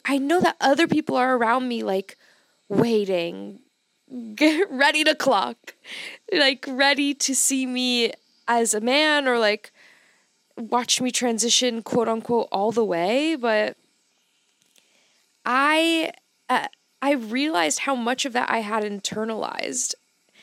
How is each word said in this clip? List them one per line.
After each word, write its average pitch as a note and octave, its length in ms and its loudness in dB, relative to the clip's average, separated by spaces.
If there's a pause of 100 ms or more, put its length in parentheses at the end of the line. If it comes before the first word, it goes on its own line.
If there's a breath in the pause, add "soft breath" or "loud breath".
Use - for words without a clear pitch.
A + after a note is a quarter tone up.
I C#4 140 0
know C#4+ 220 2
that - 200 2
other D4 280 4
people D4+ 280 0
are B3+ 200 2
around A#3+ 320 0
me, A3+ 160 -4
like, G3 340 -4 (500 soft breath)
waiting, G3 920 0 (480)
<laughs> A#3 260 -12
get D#4 360 2
ready D4 340 2
to D#4 100 4
clock, - 600 0 (580 loud breath)
like, C#4 360 2
ready C#4 460 2
to C#4 200 -4
see C4 320 0
me B3 460 0 (360)
as A#3 260 2
a G#3+ 60 -2
man C#4+ 460 2
or, A#3+ 120 2
like, G#3+ 340 0 (840 soft breath)
watch A#3+ 440 -2
me B3+ 100 -2
transition, A#3 720 0
quote A3+ 260 0
unquote, A3+ 440 -2
all G#3 200 0
the A3+ 120 0
way. G#3 500 0
But A3+ 420 0 (1700 soft breath)
I, D#4 680 2 (360)
uh, B3 200 0 (340)
I C#4 100 2
realized C#4+ 680 0
how C#4 140 -2
much B3 300 -2
of C4 100 -4
that - 160 0
I A3+ 100 0
had G#3+ 240 -4
internalized G#3+ 1120 -6 (480 soft breath)